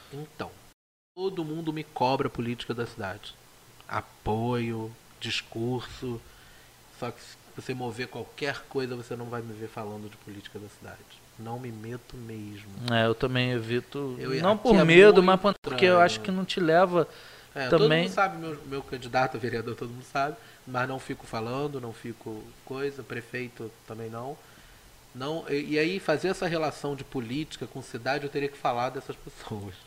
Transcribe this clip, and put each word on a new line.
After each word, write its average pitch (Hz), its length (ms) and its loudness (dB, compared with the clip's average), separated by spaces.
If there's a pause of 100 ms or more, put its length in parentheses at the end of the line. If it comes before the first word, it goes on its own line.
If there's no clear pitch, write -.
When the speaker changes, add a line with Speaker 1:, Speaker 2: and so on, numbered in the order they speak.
(120)
Speaker 1:
Então, 139 380 -12 (640)
todo 180 280 -4
mundo 156 280 -6
me 151 120 -6
cobra 131 420 2
a 127 40 -2
política 120 440 -4
da 117 120 -4
cidade. 110 480 -10 (540)
Apoio, 113 1040 -4 (300)
discurso. 120 1000 -6 (800)
Só 120 120 -8
que - 100 -14
se - 160 -20 (180)
você 131 200 -8
mover 123 340 -6
qualquer 135 600 -8
coisa, 131 280 -4
você 120 180 -10
não 120 120 -10
vai 117 160 -8
me 113 100 -10
ver 107 160 -12
falando 107 420 -12
de - 80 -20
política 101 400 -16
da 101 100 -14
cidade. - 300 -20 (400)
Não 117 200 -10
me 127 120 -12
meto 113 460 -12
mesmo. 104 540 -12 (220)
Speaker 2:
É, 113 140 6
eu 113 80 4
também 127 380 0
evito, 123 680 -4
Speaker 1:
Eu, 127 120 -6 (100)
Speaker 2:
não 190 120 4
Speaker 1:
aqui 214 100 0
Speaker 2:
por 233 140 8
Speaker 1:
é 170 80 8
Speaker 2:
medo, 180 380 12
Speaker 1:
muito 180 40 8
Speaker 2:
mas 185 140 6
por, 202 220 2
porque 131 220 2
eu 180 60 10
Speaker 1:
estranho. 175 160 10
Speaker 2:
acho - 140 0
que 214 100 -6
não 185 140 0
te - 160 -4
leva 175 480 6 (460)
Speaker 1:
É, 135 140 -4
todo 160 160 6
Speaker 2:
também. 160 200 6
Speaker 1:
mundo 190 80 -4
sabe, 190 260 0
meu, 160 280 -8
meu 135 160 -8
candidato 127 540 -2
a 110 40 -8
vereador, 117 340 -4
todo 120 160 -10
mundo 127 220 -14
sabe, 143 240 -2 (300)
mas 127 220 -2
não 135 120 -6
fico - 260 -12
falando, 131 540 -6
não 117 120 -10
fico 110 500 -12 (220)
coisa, 135 380 -6
prefeito 120 680 -10 (160)
também 113 220 -10
não. 123 280 -10 (760)
Não, 147 360 -6
e, 147 260 -2
e 151 40 2
aí 175 220 0
fazer 160 280 0
essa 185 180 -2
relação 156 480 -2
de 135 100 -10
política 131 640 -8
com 131 160 -12
cidade, 131 420 -4
eu 139 60 -6
teria 143 180 -2
que 139 100 -14
falar 127 320 0
dessas 131 260 -10
pessoas. 101 580 -12 (120)